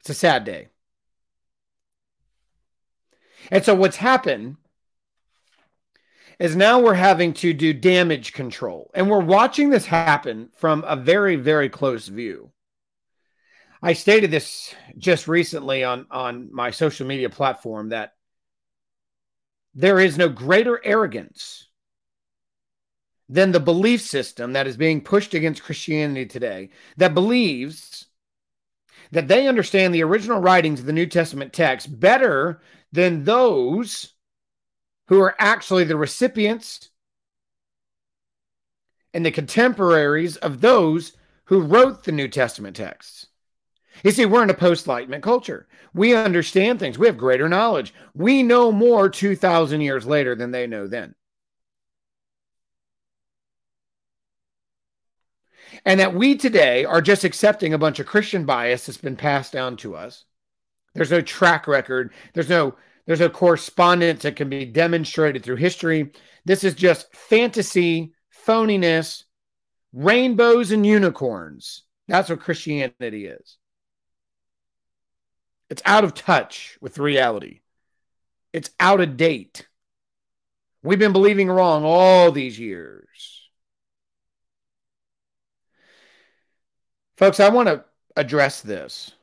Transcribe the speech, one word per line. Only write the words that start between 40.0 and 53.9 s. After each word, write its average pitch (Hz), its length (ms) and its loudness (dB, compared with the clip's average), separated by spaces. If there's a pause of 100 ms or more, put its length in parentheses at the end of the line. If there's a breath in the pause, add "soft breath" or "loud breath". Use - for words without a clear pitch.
of 135 220 -8
those 170 520 2 (320)
who 190 160 2
wrote 226 420 2
the 190 80 -8
New 147 160 -4
Testament 113 480 -6
texts. - 520 -16 (760 soft breath)
You 202 80 4
see, 240 140 2
we're 226 180 4
in 196 60 0
a 180 40 2
post-Enlightenment 139 720 -2
culture. 240 420 -4 (260 soft breath)
We 220 220 2
understand 202 640 0
things. 131 220 -8
We 233 80 4
have 143 100 -2
greater 131 300 0
knowledge. 190 440 -2 (220 soft breath)
We 254 300 2
know 240 260 4
more 214 380 4
two 196 260 -2
thousand 165 460 0
years 135 260 -4
later 135 300 0
than 120 160 -8
they 123 160 -6
know 104 180 -8
then. 98 300 -12 (4000 loud breath)